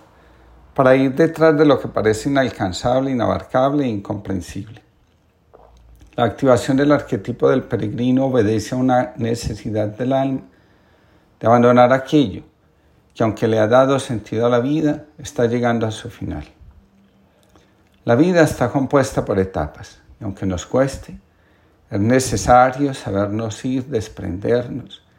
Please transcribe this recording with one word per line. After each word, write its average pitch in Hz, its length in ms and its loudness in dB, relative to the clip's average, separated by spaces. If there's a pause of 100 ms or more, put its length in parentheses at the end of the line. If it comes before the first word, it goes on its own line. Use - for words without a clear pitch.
(720)
para 131 220 4
ir 135 180 2
detrás 156 440 4
de 156 80 4
lo 135 140 4
que - 80 -8
parece 107 420 -2
inalcanzable, 127 840 -2
inabarcable 127 720 -2
e 127 60 -2
incomprensible. 101 920 -8 (1300)
La 120 100 0
activación 127 520 0
del 143 140 2
arquetipo - 580 -2
del 135 140 2
peregrino 123 600 -2
obedece 110 480 0
a 127 40 -2
una 127 400 0
necesidad 110 680 -4
del 127 260 -4
alma 135 280 -2 (1000)
de 110 80 -2
abandonar 120 440 6
aquello 131 520 0 (680)
que, - 100 -4
aunque 110 240 -2
le 110 120 2
ha 110 80 2
dado 131 320 4
sentido 113 460 -4
a 120 40 2
la 123 100 2
vida, 147 460 -2 (120)
está - 280 -4
llegando 120 400 0
a 110 60 -4
su - 180 -12
final. - 360 -10 (1600)
La 117 100 2
vida 170 260 4
está 131 280 0
compuesta 135 560 -2
por 98 140 -2
etapas, - 600 -6 (200)
y - 40 -14
aunque 101 220 -8
nos 92 200 -6
cueste, 139 540 -4 (720)
es 101 80 -4
necesario 127 960 2
sabernos 104 720 -4
ir, 127 200 -4
desprendernos 120 1160 -6 (160)